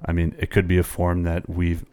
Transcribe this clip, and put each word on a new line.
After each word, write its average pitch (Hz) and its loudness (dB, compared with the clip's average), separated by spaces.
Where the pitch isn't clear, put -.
I 85 -2
mean, 85 0
it - -6
could 92 2
be 90 4
a 90 6
form 87 0
that 85 -2
we've 85 -2